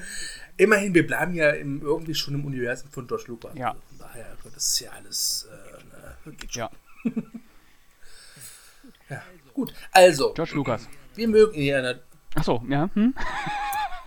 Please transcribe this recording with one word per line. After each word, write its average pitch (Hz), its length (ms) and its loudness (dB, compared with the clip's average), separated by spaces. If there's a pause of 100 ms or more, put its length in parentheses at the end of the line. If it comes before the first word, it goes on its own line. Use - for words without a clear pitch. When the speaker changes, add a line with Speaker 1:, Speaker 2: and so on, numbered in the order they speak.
(580)
Speaker 1:
Immerhin, 202 360 4
wir 160 140 6
bleiben 147 260 -2
ja 156 180 4
im, 147 300 -4
irgendwie 160 320 -2
schon 143 220 -4
im 143 100 -4
Universum 127 460 -6
von 123 160 -12
George 113 200 -6
Lucas. 120 280 -14
Speaker 2:
Ja. 123 180 -4 (160)
Speaker 1:
Von - 100 -20
daher, - 440 -16
das 113 140 -16
ist - 240 -2
ja - 100 -12
alles, - 580 -6
äh, - 800 -20
ne, - 60 -16
geht - 180 -12
schon. 120 100 -6
Speaker 2:
Ja. 110 60 -8 (360)
Speaker 1:
<laughs> 226 60 -2 (2000)
Ja, 127 120 -12 (320)
gut. - 200 -4 (180)
Also, 160 420 8
Speaker 2:
George 165 220 -4
Lucas. 131 320 -2 (280)
Speaker 1:
wir 226 120 -2
mögen 214 280 8
Indiana 139 400 0 (400)
Speaker 2:
Ach 156 100 4
so, 123 240 2
ja, 147 240 0
hm? 226 200 4 (920)